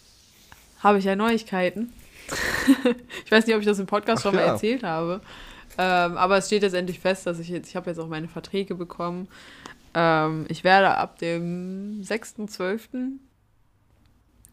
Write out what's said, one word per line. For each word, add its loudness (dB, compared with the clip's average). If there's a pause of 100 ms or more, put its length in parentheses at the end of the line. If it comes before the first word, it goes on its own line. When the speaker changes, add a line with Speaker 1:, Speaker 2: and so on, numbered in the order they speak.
(840)
Speaker 1:
habe 6
ich 0
ja 2
Neuigkeiten. -2 (360)
<laughs> 2 (300)
Ich -2
weiß 6
nicht, 4
ob 2
ich 0
das 2
im -2
Podcast 0
Speaker 2:
Ach -8
Speaker 1:
schon 2
mal 4
Speaker 2:
ja. 4
Speaker 1:
erzählt -2
habe, -4 (560)
ähm, 2
aber 4
es 0
steht 2
jetzt 2
endlich -2
fest, -2
dass -4
ich -10
jetzt, -8
ich -10
habe -6
jetzt -6
auch -8
meine -6
Verträge -6
bekommen. -8 (680)
Ähm, 2
ich -8
werde 6
ab -4
dem -6
sechsten -8
zwölften -6 (1300)